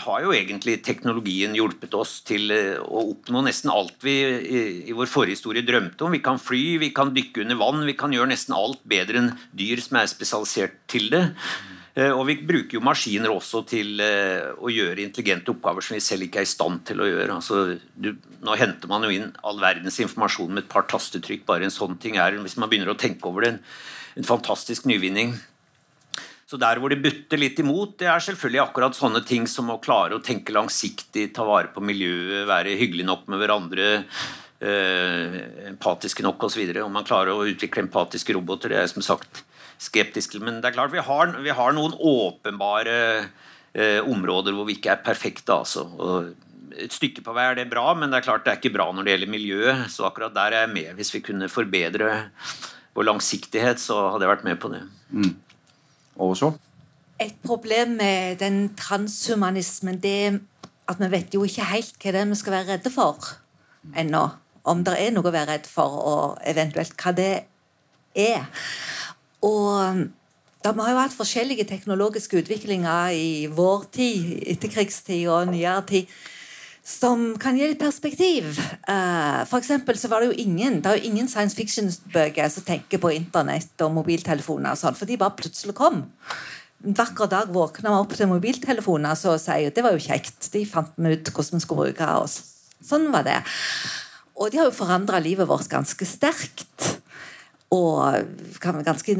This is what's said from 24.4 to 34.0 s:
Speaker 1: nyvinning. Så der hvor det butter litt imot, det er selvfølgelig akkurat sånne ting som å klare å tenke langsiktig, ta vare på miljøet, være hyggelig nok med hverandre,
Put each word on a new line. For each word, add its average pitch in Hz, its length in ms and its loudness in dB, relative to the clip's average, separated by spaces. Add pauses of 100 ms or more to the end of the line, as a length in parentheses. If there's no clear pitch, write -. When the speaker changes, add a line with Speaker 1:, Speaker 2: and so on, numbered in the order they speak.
Speaker 1:
nyvinning. 107 480 0 (1120)
Så 139 120 -10
der 117 200 4
hvor 135 120 0
det 143 120 0
butter 147 360 0
litt 139 200 0
imot, 165 400 0
det 180 120 0
er 165 120 4
selvfølgelig 139 420 0
akkurat 131 300 0
sånne 113 320 0
ting 120 200 0
som 120 240 -4
å 113 120 -6
klare 101 320 4
å 113 80 -6
tenke 110 320 -4
langsiktig, 107 800 -2
ta 117 120 -2
vare 98 280 2
på 98 80 -8
miljøet, 98 640 -2
være 95 320 0
hyggelig 90 280 0
nok 92 220 -2
med 98 140 -4
hverandre, 101 640 2 (580)